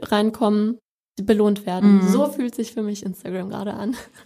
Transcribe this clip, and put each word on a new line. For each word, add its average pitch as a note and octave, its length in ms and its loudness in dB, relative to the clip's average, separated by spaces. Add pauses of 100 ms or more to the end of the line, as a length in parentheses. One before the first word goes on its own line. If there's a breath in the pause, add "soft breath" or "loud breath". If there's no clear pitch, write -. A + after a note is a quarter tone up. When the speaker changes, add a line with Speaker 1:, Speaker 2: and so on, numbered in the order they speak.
Speaker 1:
reinkommen, G#3+ 760 0 (440)
belohnt G#3 440 2
werden. G3 300 6
Speaker 2:
Mhm. F#3 120 4
Speaker 1:
So C4 180 2
fühlt C4+ 280 -6
sich A3+ 180 -6
für A3 100 -6
mich G#3 220 -6
Instagram F#3 460 -8
gerade G3+ 240 -8
an. G#3+ 200 -6 (320 loud breath)